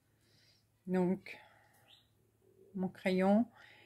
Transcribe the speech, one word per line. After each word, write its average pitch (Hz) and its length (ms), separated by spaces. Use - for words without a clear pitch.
Donc, 185 500
mon 185 120
crayon 190 580